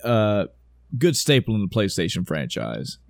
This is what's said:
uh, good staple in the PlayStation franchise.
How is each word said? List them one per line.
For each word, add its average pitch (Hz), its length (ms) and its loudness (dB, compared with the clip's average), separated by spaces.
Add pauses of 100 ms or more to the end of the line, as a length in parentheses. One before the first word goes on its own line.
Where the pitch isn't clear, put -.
uh, 107 420 2 (520)
good 156 180 2
staple 127 380 2
in 104 80 0
the 98 60 -2
PlayStation 92 580 -2
franchise. 58 720 -6 (120)